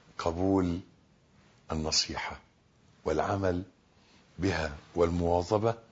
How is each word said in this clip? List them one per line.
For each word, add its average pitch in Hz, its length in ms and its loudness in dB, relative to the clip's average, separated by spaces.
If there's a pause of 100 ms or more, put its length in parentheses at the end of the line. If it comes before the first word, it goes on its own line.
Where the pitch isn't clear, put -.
(180)
قبول 90 640 2 (920)
النصيحة 78 680 -4 (680)
والعمل 90 580 0 (760)
بها 80 380 -2 (180)
والمواظبة، 87 800 2 (160)